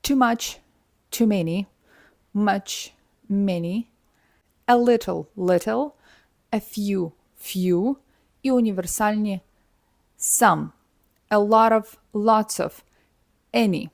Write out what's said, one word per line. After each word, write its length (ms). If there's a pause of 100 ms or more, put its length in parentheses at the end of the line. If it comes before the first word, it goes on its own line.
Too 140
much, 420 (520)
too 160
many, 400 (680)
much, 580 (380)
many, 540 (800)
a 180
little, 420 (100)
little, 540 (640)
a 260
few, 320 (300)
few 560 (460)
і 80
універсальні 880 (800)
some, 500 (600)
a 180
lot 240
of, 240 (180)
lots 460
of, 220 (720)
any. 400